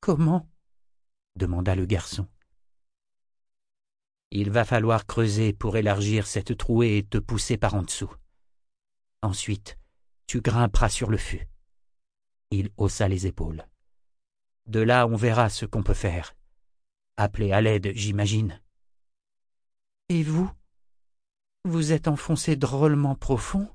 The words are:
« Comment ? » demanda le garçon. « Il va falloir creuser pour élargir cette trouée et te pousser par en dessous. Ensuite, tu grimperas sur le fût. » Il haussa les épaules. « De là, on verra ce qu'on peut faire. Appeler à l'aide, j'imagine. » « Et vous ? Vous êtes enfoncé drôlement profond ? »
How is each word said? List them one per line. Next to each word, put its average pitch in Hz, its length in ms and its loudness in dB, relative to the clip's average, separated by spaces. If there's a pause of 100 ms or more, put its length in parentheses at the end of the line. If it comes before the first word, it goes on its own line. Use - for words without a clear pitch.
« - 0 -
Comment ? » 165 480 2 (840)
demanda 90 400 0
le 92 120 -2
garçon. « 95 420 -4 (2000)
Il 101 180 -2
va 113 140 2
falloir 113 420 2
creuser 110 460 0
pour 101 240 -2
élargir 104 500 2
cette 107 300 -4
trouée 113 420 2
et 98 60 0
te - 120 -4
pousser 110 400 -2
par 107 180 0
en 95 80 0
dessous. - 300 -8 (1080)
Ensuite, - 560 -4 (480)
tu - 140 -2
grimperas 113 480 4
sur 104 220 -2
le 110 60 2
fût. » - 300 -4 (1040)
Il 101 260 -2
haussa 101 300 0
les 95 220 -2
épaules. « 80 360 -6 (1040)
De 110 140 -2
là, 120 260 4
on 117 80 0
verra 113 340 2
ce - 160 -6
qu'on 104 200 -4
peut - 100 4
faire. 85 420 -4 (800)
Appeler 101 360 0
à 98 80 4
l'aide, 104 340 2
j'imagine. » « 104 680 -2 (1500)
Et 165 160 2
vous ? 160 260 0 (1120)
Vous 165 280 0
êtes - 160 0
enfoncé 151 480 0
drôlement 143 580 2
profond ? » 165 600 -2